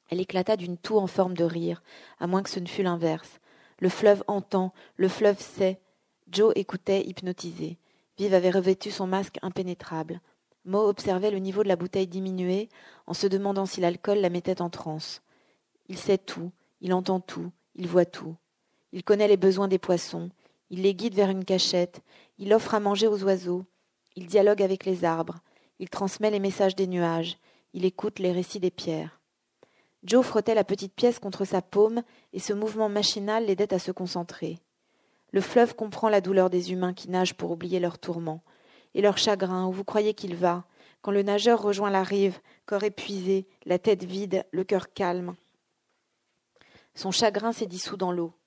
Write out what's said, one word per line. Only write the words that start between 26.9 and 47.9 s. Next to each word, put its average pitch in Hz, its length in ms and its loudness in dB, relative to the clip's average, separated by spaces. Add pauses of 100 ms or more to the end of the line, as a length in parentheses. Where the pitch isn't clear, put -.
il 180 100 -4
écoute 202 360 -2
les 180 120 0
récits 185 280 -4
des 180 100 0
pierres. 160 500 -8 (840)
Joe 233 200 6
frottait 220 300 0
la 208 100 4
petite 202 300 -6
pièce 240 240 2
contre 196 260 -4
sa 185 160 0
paume 220 420 2 (300)
et 190 60 -10
ce 208 140 -6
mouvement 214 360 0
machinal 208 580 -2
l'aidait 196 280 0
à 180 40 0
se 185 120 -4
concentrer. 175 680 -8 (760)
Le 196 80 2
fleuve 233 340 4
comprend 220 360 -2
la 208 100 6
douleur 185 300 4
des 180 220 -2
humains 180 200 -2
qui 185 160 -14
nagent 185 260 0
pour 170 160 -6
oublier 175 300 -2
leurs 170 180 -4
tourments 165 440 -8 (520)
et 196 60 0
leur 202 160 6
chagrin. 185 500 0
Où 185 60 -2
vous 196 120 -6
croyez 214 280 0
qu'il 185 240 -8
va ? 175 280 2 (360)
Quand 202 100 -6
le 202 120 2
nageur 208 400 4
rejoint 202 280 0
la 190 120 2
rive, 196 360 0 (280)
corps 208 180 -2
épuisé, 190 600 -2 (180)
la 180 140 0
tête 185 260 2
vide, 190 460 -4
le 185 140 -2
cœur 185 280 -2
calme, 180 420 -4 (1600)
son - 160 -6
chagrin 208 420 0
s'est 226 120 -4
dissous 185 320 -8